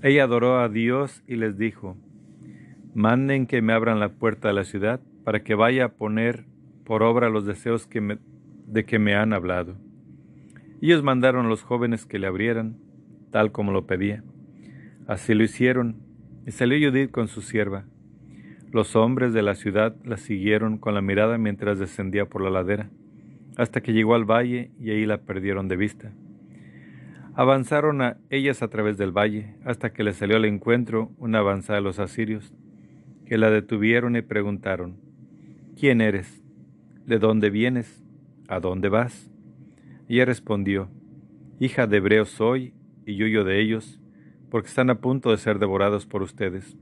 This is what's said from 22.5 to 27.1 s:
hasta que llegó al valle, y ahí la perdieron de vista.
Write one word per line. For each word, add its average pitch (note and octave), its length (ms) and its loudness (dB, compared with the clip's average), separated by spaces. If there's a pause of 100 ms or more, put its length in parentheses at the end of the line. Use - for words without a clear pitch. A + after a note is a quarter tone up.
hasta A#2+ 240 -2
que A2+ 120 -2
llegó A2 220 4
al A2+ 100 0
valle, A#2+ 540 0
y A2 120 -6
ahí G#2+ 140 0
la G#2+ 160 -2
perdieron G2 460 -4
de F#2 100 -2
vista. G#2 340 -4 (1200)